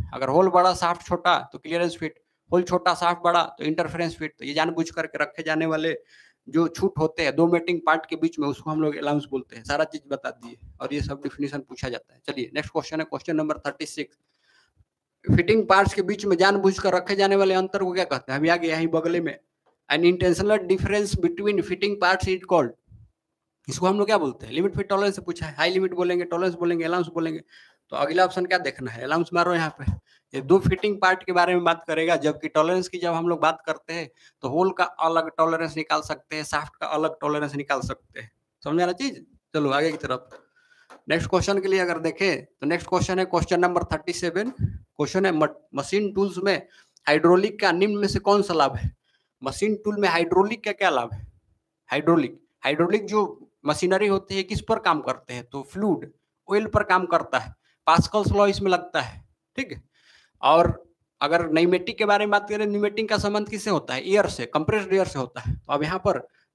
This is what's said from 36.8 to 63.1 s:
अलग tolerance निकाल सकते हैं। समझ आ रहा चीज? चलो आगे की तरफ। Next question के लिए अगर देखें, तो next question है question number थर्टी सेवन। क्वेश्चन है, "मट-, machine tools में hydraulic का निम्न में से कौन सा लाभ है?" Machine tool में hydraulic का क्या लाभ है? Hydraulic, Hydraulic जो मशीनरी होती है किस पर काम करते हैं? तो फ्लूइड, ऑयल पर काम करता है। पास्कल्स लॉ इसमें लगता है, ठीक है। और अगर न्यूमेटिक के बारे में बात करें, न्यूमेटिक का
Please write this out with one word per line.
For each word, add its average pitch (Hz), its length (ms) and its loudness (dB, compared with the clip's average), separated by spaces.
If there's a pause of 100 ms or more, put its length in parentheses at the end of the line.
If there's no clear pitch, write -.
अलग 156 340 -2
tolerance 147 340 -2
निकाल 139 260 -2
सकते 131 400 -10
हैं। 113 100 -18 (340)
समझ 160 180 0
आ - 20 2
रहा 180 80 0
चीज? 247 320 -8 (300)
चलो 147 160 0
आगे 151 200 0
की 156 60 -6
तरफ। - 480 -10 (640)
Next 160 220 -2
question 190 300 0
के 190 80 -2
लिए 190 120 2
अगर 175 180 -2
देखें, 160 460 -2
तो - 220 -10
next 170 220 -2
question 185 300 0
है 190 60 2
question 175 360 0
number 175 240 2
थर्टी 165 280 -4
सेवन। 180 380 -4
क्वेश्चन - 760 -2
है, 185 60 2
"मट-, 151 300 0 (120)
machine 190 380 -2
tools 190 260 0
में 185 280 0 (400)
hydraulic 180 540 4
का 190 120 4
निम्न 202 240 2
में 202 120 0
से - 100 -2
कौन 202 240 4
सा 180 120 -4
लाभ 139 220 2
है?" - 200 -6 (460)
Machine 202 340 -2
tool 208 240 -4
में 202 80 4
hydraulic 185 560 2
का 208 80 -2
क्या 190 180 2
लाभ 120 220 0
है? - 140 -12 (600)
Hydraulic, 151 540 2 (240)
Hydraulic 175 420 2
जो 208 440 -2 (160)
मशीनरी 185 400 2
होती 196 300 -2
है 196 60 0
किस 190 180 -6
पर - 180 0
काम 165 220 2
करते 127 340 -8
हैं? 120 100 -10
तो 139 180 -12
फ्लूइड, 190 500 -4 (360)
ऑयल 208 180 2
पर 214 160 0
काम 185 240 0
करता 170 320 0
है। - 160 -10 (320)
पास्कल्स 196 460 2
लॉ 202 140 4
इसमें 196 240 0
लगता 175 300 0
है, - 240 -10 (320)
ठीक 269 160 -8
है। - 100 -16 (600)
और 160 500 4 (280)
अगर 165 300 0
न्यूमेटिक 175 480 2
के 220 60 0
बारे 208 220 4
में 208 40 -2
बात 208 180 2
करें, 208 180 -2
न्यूमेटिक 208 420 -2
का 208 100 0